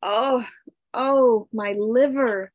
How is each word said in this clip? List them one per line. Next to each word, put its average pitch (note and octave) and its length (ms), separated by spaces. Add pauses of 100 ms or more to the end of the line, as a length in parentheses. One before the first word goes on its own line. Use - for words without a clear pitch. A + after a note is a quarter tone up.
Oh, A#3+ 420 (500)
oh, B3+ 580
my G#3 200
liver. A3+ 840